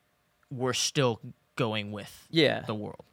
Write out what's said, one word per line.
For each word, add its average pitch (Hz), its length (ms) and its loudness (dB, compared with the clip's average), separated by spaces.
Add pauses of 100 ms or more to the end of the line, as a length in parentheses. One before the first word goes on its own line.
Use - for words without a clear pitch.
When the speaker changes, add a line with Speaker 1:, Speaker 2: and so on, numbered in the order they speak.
(520)
Speaker 1:
we're 123 220 -2
still 123 460 2 (360)
going 107 360 -2
with - 380 -12
Speaker 2:
Yeah. 123 320 4
Speaker 1:
the 117 140 -4
world. 104 380 -10